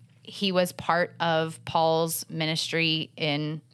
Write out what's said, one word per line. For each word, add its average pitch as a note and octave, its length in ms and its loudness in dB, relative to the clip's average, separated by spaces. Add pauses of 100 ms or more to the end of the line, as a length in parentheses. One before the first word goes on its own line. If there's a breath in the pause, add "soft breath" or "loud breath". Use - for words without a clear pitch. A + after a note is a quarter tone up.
(220)
he - 300 -4
was F3+ 200 2
part - 480 0
of D#3+ 440 0
Paul's D#3+ 640 2
ministry D#3+ 880 -2
in D3+ 460 -2 (120)